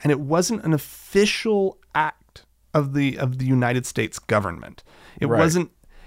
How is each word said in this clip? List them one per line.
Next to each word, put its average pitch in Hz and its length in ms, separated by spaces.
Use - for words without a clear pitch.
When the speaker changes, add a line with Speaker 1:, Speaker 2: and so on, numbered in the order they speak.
Speaker 1:
and 147 100
it 139 80
wasn't 175 440
an 160 100
official 202 1040
act - 500
of 143 180
the, 139 260
of 127 200
the 127 80
United 127 400
States - 320
government. 85 640
It 143 60
Speaker 2:
Right. 117 120
Speaker 1:
wasn't, 165 320